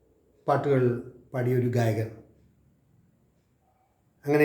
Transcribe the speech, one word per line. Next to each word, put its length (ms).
പാട്ടുകൾ 360
പാടിയൊരു 440
ഗായകൻ. 320
അങ്ങനെ 200